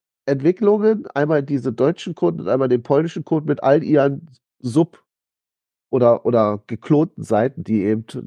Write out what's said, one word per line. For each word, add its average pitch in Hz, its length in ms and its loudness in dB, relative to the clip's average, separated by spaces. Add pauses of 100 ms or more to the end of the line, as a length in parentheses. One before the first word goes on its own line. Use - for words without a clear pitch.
(260)
Entwicklungen. 202 800 0
Einmal 147 340 0
diese 135 300 -4
deutschen 160 420 -2
Kunden 170 280 -4
und 85 60 -8
einmal 131 200 0
den 123 140 2
polnischen 156 420 -2
Kunden 156 240 -2
mit 147 140 -4
all 147 200 2
ihren 139 480 0 (300)
Sub- 127 440 -2 (840)
oder, 120 340 2
oder 107 420 0
geklonten 143 580 -2
Seiten, 113 400 -2
die 107 180 0
eben 110 220 -2 (220)